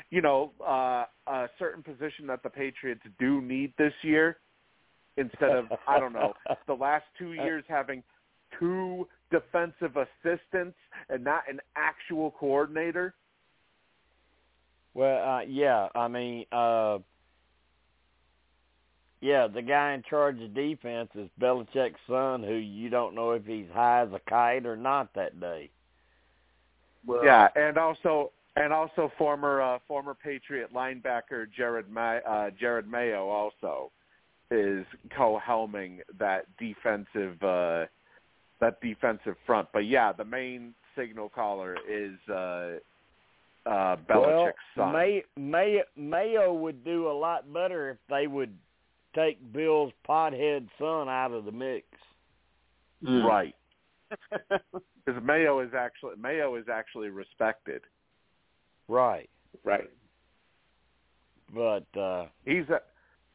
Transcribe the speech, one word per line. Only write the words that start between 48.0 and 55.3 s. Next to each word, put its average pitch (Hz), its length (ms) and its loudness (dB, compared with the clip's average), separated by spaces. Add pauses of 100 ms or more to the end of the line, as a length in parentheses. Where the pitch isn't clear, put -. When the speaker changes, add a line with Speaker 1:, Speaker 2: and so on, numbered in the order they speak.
Speaker 2:
they 143 180 0
would 135 300 -4 (580)
take 156 380 -2
Bill's 151 400 2 (160)
pothead 147 600 0 (100)
son 151 300 -2
out 127 240 -2
of 113 120 -6
the 104 80 -8
mix. 123 340 -6 (1160)
Speaker 3:
Mm. 127 200 4
Speaker 1:
Right. 101 300 4 (560)
Speaker 3:
<laughs> - 600 -6 (340)
Speaker 1:
'Cause 123 160 -4
Mayo 147 380 4